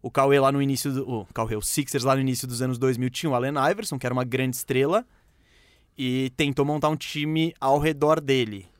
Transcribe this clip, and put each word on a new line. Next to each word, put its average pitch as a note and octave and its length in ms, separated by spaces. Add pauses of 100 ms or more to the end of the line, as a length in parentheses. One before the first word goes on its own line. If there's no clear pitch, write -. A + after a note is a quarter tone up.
O C#3 80
Cauê C#3 300
lá C3+ 100
no C#3 100
início C#3 320
do, C3 160
o A2 240
Cauê, A2 220
o G#2 80
Sixers C3+ 400
lá C3+ 140
no C3+ 40
início C3 280
dos A#2+ 120
anos B2+ 160
dois B2+ 200
mil B2+ 120
tinha D3+ 220
o B2+ 60
Allen C3+ 180 (160)
Iverson, F#3+ 300
que C3 60
era B2 60
uma B2+ 120
grande B2+ 320
estrela, D3+ 500 (920)
e B2+ 400
tentou C#3+ 280
montar D3+ 240
um D#3 80
time D#3+ 640
ao C#3 180
redor D3+ 420
dele. A#2 460 (140)